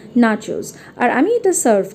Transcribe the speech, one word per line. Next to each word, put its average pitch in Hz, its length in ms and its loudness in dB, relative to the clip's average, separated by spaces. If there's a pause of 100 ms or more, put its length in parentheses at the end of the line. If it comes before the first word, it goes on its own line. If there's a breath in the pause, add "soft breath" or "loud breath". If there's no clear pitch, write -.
(220 loud breath)
নাচোস, 214 440 -2 (360 loud breath)
আর 247 60 2 (100)
আমি 330 200 2
এটা 381 140 2 (120)
সার্ভ 208 300 2